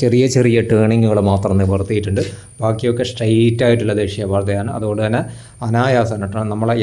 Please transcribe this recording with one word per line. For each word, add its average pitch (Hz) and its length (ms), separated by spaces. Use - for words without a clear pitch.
ചെറിയ 123 200
ചെറിയ 120 260
ടേണിങ്ങുകൾ 110 480
മാത്രം 98 320
നിവർത്തിയിട്ടുണ്ട്. 98 600
ബാക്കിയൊക്കെ 117 500
സ്ട്രെയിറ്റ് 117 560
ആയിട്ടുള്ള 117 360
ദേശീയപാതയാണ്. 101 720
അതുകൊണ്ട് 107 300
തന്നെ 117 140
അനായാസം 113 560
കേട്ടോ 107 300
നമ്മളെ 113 300